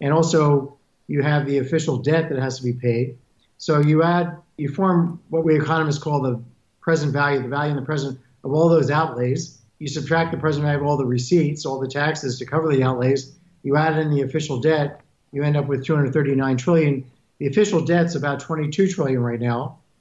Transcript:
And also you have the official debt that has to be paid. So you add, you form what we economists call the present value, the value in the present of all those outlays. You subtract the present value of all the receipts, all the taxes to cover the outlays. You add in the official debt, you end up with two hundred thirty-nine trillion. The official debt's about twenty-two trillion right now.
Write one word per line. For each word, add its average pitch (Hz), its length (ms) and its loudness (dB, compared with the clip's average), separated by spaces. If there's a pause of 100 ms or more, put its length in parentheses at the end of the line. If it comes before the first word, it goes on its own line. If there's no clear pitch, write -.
And 143 120 0
also 151 640 2 (300)
you 143 160 -2
have 147 240 0
the 139 100 0
official 139 400 -2
debt 156 320 0
that 139 80 -4
has 127 220 -4
to 127 40 -10
be 123 100 -2
paid. 120 440 -2 (400)
So 151 220 0
you 151 240 4
add, 170 340 0 (200)
you 139 120 -4
form 175 500 0 (100)
what 165 140 0
we 156 120 6
economists 156 420 0
call 147 240 -2
the 123 180 -2 (400)
present 151 320 0
value, 143 300 0
the 120 60 -6
value 147 240 -2
in 147 40 -2
the 131 100 -4
present 135 340 -4 (240)
of 135 100 -4
all 165 160 4
those 147 220 4
outlays. 131 680 -2 (220)
You 151 100 -8
subtract 165 420 -2
the 156 60 -4
present 147 260 -2
value 147 160 0
of 143 60 -2
all 147 100 0
the 135 100 0
receipts, 143 600 0
all 135 120 -4
the 131 120 -6
taxes 143 500 -4
to 123 60 -10
cover 160 260 0
the 131 120 4
outlays. 127 500 0 (300)
You 139 120 0
add 156 220 2
in 151 140 0
the 143 100 2
official 131 400 -4
debt, 151 400 0 (320)
you 143 100 -4
end 147 140 2
up 139 80 0
with 131 180 -2
two 160 100 -2
hundred 135 200 2
thirty-nine 135 420 0
trillion. 143 480 2 (360)
The 147 80 -4
official 170 360 2
debt's 170 320 2
about 143 240 -2
twenty-two 156 480 -2
trillion 131 340 -2
right 120 200 -2
now. 120 380 -4 (220)